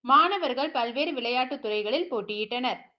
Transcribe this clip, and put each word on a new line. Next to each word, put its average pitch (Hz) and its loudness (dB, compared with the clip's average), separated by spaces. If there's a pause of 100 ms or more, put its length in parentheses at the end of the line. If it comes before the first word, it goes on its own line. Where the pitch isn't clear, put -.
மாணவர்கள் 302 4
பல்வேறு 262 -2
விளையாட்டுத் 254 -2
துறைகளில் 220 -2
போட்டியிட்டனர். 220 -4 (180)